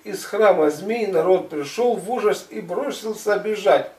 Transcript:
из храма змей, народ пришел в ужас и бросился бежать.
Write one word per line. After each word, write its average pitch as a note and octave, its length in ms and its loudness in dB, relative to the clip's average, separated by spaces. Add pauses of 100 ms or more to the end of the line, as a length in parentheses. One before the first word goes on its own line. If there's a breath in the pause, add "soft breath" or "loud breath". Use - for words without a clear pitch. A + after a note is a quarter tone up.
из G3+ 220 -10
храма F#3 460 4
змей, G3+ 360 -4
народ F3 420 2
пришел F#3 460 -2
в F#3 160 -6
ужас G#3+ 400 -2
и G#3+ 100 -10
бросился G#3 800 -4
бежать. G3 600 2